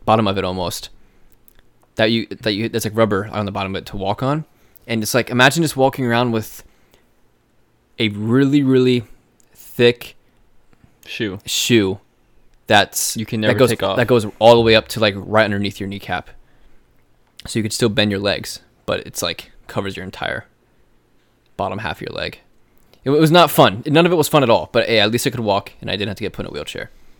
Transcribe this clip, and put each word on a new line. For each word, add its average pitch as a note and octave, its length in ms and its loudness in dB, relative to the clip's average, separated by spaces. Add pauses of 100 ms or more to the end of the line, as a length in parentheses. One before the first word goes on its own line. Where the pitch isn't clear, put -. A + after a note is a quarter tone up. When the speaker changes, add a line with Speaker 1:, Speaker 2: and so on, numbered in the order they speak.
Speaker 1:
bottom A2 220 2
of G2 100 -2
it F#2 80 -4
almost. F#2 440 -6 (1040)
That A2 160 2
you, A2+ 160 -2
that G#2 260 -6
you, G#2+ 160 -4
that's, A2+ 160 -6
like, G#2 100 -8
rubber G#2 360 0
on G#2 140 -4
the F#2+ 60 -6
bottom G2 240 -6
of F2 60 -6
it - 60 -20
to G#2+ 100 -12
walk G2 260 -4
on. D3 220 -2 (420)
And A2+ 160 -4
it's G#2 100 -6
like, A#2+ 160 -2
imagine C3+ 340 2
just D3+ 120 -4
walking C3+ 300 0
around A#2+ 260 0
with A2 320 -6 (1400)
a A2+ 100 0
really, C3 540 2
really B2+ 400 4 (500)
thick - 600 0 (880)
Speaker 2:
Shoe. G#2 400 -6
Speaker 1:
shoe G2 540 2 (680)
that's, - 500 2
Speaker 2:
You A2 80 -6
can A2+ 160 -6
Speaker 1:
that G#2+ 60 0
Speaker 2:
never A#2+ 120 2
Speaker 1:
goes, C3 100 6
Speaker 2:
take A2 140 -2
off. G2 140 -2
Speaker 1:
that A#2+ 100 0
goes A#2 180 2 (140)
all A#2 160 8
the A#2 60 4
way A2+ 140 4
up A2 140 2
to, - 100 -8
like, G#2+ 180 2
right G#2 260 0
underneath G2+ 360 -4
your G2 100 -8
kneecap. G2 400 -10 (1160)
So - 140 -4
you G#2+ 40 -2
could G#2 100 -6
still A#2+ 160 0
bend G#2 220 0
your G2 80 -4
legs, - 420 -4 (240)
but - 200 -4
it's, - 160 -10
like, - 300 -8 (160)
covers G2 300 -8
your F#2 80 -12
entire - 400 -8 (1120)
bottom G2 220 -4
half F2+ 180 -8
of - 40 -18
your - 140 -12
leg. - 240 -10 (640)
It, B2 80 -2
it D3 80 2
was D#3 120 4
not E3+ 200 8
fun. A#2+ 340 2
None D#3+ 200 4
of F3 60 2
it F3+ 40 2
was D#3+ 120 2
fun D3 160 2
at A#2 60 2
all, F2+ 220 2
but, A#2 160 0
hey, A2 120 2
at G#2+ 120 2
least A#2+ 140 -2
I C#3+ 60 0
could A#2+ 80 -8
walk, G2+ 420 -2
and A2 80 -12
I F#2 60 -6
didn't G#2 140 -6
have F#2+ 80 -10
to - 60 -10
get F2+ 100 -8
put - 120 -10
in - 40 -12
a - 40 -14
wheelchair. - 380 -12 (280)